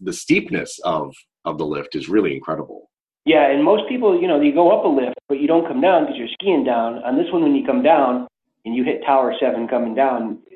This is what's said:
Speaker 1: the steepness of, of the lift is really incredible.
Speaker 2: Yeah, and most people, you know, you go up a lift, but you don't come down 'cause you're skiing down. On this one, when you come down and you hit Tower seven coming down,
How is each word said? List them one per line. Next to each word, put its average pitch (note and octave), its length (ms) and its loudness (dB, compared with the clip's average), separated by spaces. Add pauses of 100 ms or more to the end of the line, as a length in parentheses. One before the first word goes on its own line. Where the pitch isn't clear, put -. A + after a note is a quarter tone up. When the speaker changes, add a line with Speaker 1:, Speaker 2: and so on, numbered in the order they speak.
Speaker 1:
the F#2 120 -8
steepness - 680 -2
of, D#2 340 -4 (300)
of D#2 120 -6
the D2+ 100 -6
lift D2 280 -6
is C#2+ 140 -6
really F2+ 260 2
incredible. D2 560 -10 (360)
Speaker 2:
Yeah, D3+ 220 6
and C#4 140 2
most G4 260 2
people, G#3+ 320 0
you F#3 60 0
know, D3+ 140 2
you D3 120 4
go F3 240 4
up - 80 -2
a G3 40 2
lift, B2+ 260 0 (140)
but C#3 100 -2
you D3 80 0
don't E3 220 2
come C3 120 -4
down E3 260 4
'cause C#3+ 100 -10
you're A#2+ 120 -10
skiing E3+ 360 -2
down. A#2 400 -4
On B2+ 120 -2
this - 160 -2
one, E3 100 0
when D3 120 4
you C3+ 100 0
come B2+ 180 0
down C3 440 2 (380)
and A2+ 100 -6
you B2+ 80 0
hit C#3+ 240 -2
Tower C3 320 2
seven A#2 300 -2
coming A#2+ 260 -2
down, B2 460 -2 (140)